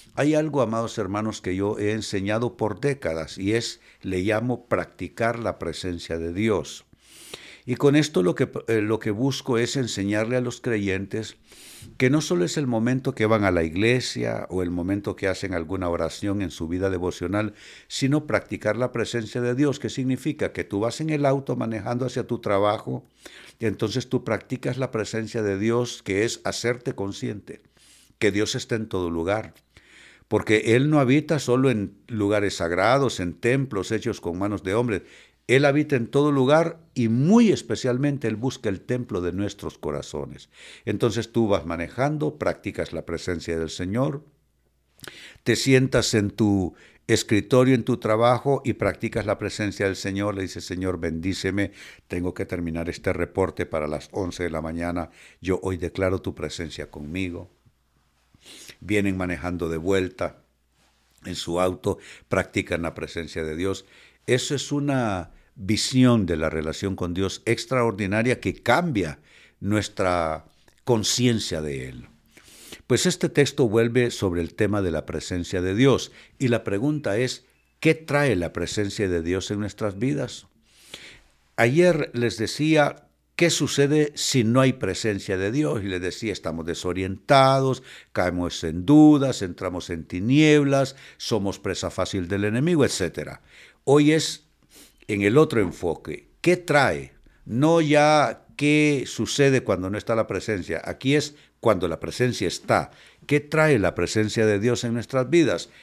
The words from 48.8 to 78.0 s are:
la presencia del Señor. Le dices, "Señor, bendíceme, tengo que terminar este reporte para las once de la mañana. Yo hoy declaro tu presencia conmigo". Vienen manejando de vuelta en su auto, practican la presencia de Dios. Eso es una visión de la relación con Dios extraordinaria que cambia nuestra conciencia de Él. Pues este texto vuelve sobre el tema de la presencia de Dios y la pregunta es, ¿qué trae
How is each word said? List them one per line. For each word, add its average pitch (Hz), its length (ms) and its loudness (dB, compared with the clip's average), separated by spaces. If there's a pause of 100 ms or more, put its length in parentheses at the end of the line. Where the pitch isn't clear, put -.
la 101 140 -2
presencia 101 480 -2
del 98 100 0
Señor. 101 380 -2
Le 98 80 -4
dices, - 240 -10
"Señor, 90 340 -4
bendíceme, 92 720 -2 (340)
tengo 90 280 -4
que 98 100 -6
terminar 85 460 -4
este 90 240 -4
reporte 87 500 -2
para 78 220 -4
las 76 260 -8
once 90 300 -6
de 85 80 -2
la 80 100 -4
mañana. 82 480 -6 (320)
Yo 90 220 0
hoy 95 160 -4
declaro 92 420 -2
tu - 140 -6
presencia 78 560 -10
conmigo". 87 600 -8 (1300)
Vienen 101 360 0
manejando 87 520 -4
de 80 100 -4
vuelta 92 640 -2 (800)
en 90 100 -8
su 85 260 -4
auto, 92 380 0 (300)
practican 90 540 -2
la 80 120 -6
presencia 80 480 -8
de 78 140 -6
Dios. 92 280 -4 (420)
Eso 123 280 0
es - 160 -6
una 131 640 -2 (240)
visión 117 680 4
de 85 120 0
la 78 120 0
relación 80 460 -4
con 87 200 -4
Dios 95 300 -2
extraordinaria 113 920 0
que - 160 -4
cambia 117 640 0 (400)
nuestra 90 840 -2 (400)
conciencia 113 760 0
de 69 280 -6
Él. 62 200 -16 (800)
Pues 123 200 2
este - 220 0
texto 131 400 2
vuelve 117 440 2
sobre 87 280 -2
el 82 140 -6
tema 104 260 0
de 90 120 0
la 78 120 -2
presencia 87 560 -6
de 92 140 -2
Dios 123 380 4 (260)
y 139 80 0
la 117 160 0
pregunta 107 560 -2
es, 123 260 -4 (360)
¿qué 160 160 4
trae 139 400 0